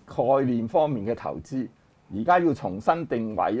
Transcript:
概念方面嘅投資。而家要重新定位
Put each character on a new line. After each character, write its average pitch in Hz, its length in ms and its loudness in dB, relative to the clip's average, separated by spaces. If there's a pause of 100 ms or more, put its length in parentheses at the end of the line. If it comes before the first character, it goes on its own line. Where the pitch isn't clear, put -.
概 135 400 2
念 117 220 0
方 151 220 2
面 113 160 -4
嘅 113 100 -2
投 71 220 -8
資。 131 320 -8 (440)
而 98 100 -4
家 175 160 4
要 170 140 4
重 98 280 -6
新 165 240 0
定 113 300 -4
位 90 240 0